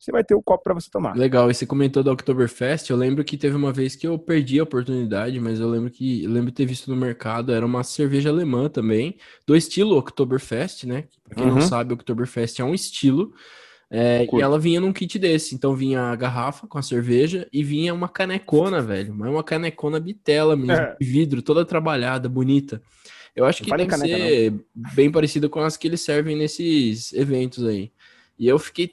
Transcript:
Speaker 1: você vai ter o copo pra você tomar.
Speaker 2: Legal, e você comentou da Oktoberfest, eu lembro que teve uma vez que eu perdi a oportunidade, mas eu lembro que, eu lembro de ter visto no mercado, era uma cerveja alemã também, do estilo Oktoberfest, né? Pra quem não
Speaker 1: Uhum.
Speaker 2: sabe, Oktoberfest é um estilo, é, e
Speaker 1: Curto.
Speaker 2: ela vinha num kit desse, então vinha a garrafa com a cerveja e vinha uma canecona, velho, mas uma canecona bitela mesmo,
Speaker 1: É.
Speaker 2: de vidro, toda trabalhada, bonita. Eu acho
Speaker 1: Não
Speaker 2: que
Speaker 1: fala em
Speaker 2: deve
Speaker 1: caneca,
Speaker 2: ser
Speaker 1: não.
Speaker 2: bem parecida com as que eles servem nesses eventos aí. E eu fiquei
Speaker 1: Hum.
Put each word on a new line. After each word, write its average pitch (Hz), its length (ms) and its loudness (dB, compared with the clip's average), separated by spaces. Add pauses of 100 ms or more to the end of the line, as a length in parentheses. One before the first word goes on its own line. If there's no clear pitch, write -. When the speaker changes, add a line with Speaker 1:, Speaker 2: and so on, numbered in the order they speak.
Speaker 1:
você - 80 -10
vai 240 140 0
ter 208 100 2
o 208 80 2
copo - 220 0
pra 185 80 0
você 170 180 -6
tomar. - 240 -4
Speaker 2:
Legal, 123 360 4
e 120 40 0
você 117 120 -4
comentou 139 360 2
da 135 80 2
Oktoberfest, 127 800 -2
eu 127 80 0
lembro 131 260 2
que 143 140 -6
teve 143 180 -2
uma 143 160 0
vez 131 240 -4
que - 120 -8
eu 165 120 -2
perdi 151 400 0
a 156 40 4
oportunidade, 123 760 -2
mas 113 220 -4
eu 113 80 0
lembro 117 220 -2
que, 123 340 -4
eu 101 60 -4
lembro 120 160 0
de 123 80 -6
ter 143 100 0
visto 127 260 -6
no 131 60 -4
mercado, 120 560 -4
era 117 140 0
uma 123 180 -2
cerveja 139 460 0
alemã 147 400 0
também, 113 480 0 (280)
do 147 80 6
estilo 180 440 4
Oktoberfest, 131 840 -4
né? 127 200 -6 (180)
Pra - 120 -20
quem 127 140 -2
não 127 80 4
Speaker 1:
Uhum. 139 40 6
Speaker 2:
sabe, 123 320 0
Oktoberfest 117 680 -4
é 123 40 -2
um 139 80 -2
estilo, 170 600 0 (560)
é, 120 320 2
e 120 40 2
Speaker 1:
Curto. 117 160 2
Speaker 2:
ela 143 160 4
vinha 170 220 2
num 190 100 2
kit 190 280 -6
desse, 160 360 0
então 135 200 0
vinha 135 260 0
a 120 160 -2
garrafa 123 500 -4
com - 120 -10
a 139 40 -4
cerveja 131 680 2
e 147 100 0
vinha 151 300 -2
uma 175 160 -4
canecona, 185 720 0
velho, 104 340 -4
mas 107 140 -6
uma 156 160 -2
canecona 160 560 -4
bitela 156 560 2
mesmo, 139 260 2
Speaker 1:
É. 123 160 -6
Speaker 2:
de 135 80 -2
vidro, 139 360 2
toda 156 200 4
trabalhada, 135 640 -2
bonita. 131 540 0 (560)
Eu 127 80 4
acho 151 160 2
Speaker 1:
Não - 40 -10
Speaker 2:
que 185 40 -4
Speaker 1:
fala 175 140 2
em 180 40 2
Speaker 2:
deve 165 160 0
Speaker 1:
caneca, 165 220 0
Speaker 2:
ser 120 260 4
Speaker 1:
não. 104 100 -4 (340)
Speaker 2:
bem 147 180 6
parecida 151 340 2
com 151 140 -4
as 156 160 -2
que - 100 -6
eles 165 140 -2
servem 151 360 -2
nesses 151 760 0
eventos 127 540 -2
aí. 104 260 -4 (460)
E 117 100 2
eu 139 100 6
fiquei 170 280 -4
Speaker 1:
Hum. - 60 -14